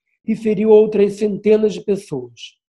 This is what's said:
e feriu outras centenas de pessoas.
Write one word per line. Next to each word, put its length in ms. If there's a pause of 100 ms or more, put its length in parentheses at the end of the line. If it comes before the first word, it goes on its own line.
(240)
e 120
feriu 340
outras 440
centenas 600
de 60
pessoas. 760 (120)